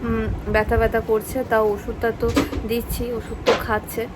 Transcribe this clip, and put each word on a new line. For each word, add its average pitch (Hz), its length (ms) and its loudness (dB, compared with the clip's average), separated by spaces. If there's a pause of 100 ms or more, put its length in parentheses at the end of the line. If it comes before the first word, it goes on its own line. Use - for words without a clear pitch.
উম, 226 220 0 (280)
ব্যথা 220 260 4
ব্যথা 226 200 4 (100)
করছে, 220 400 0
তাও 214 140 6 (100)
ওষুধটা 233 340 -4 (120)
তো 233 60 0 (420)
দিচ্ছি, 233 360 -2 (140)
ওষুধ 220 280 -8
তো - 60 6 (120)
খাচ্ছে। 220 380 -2 (140)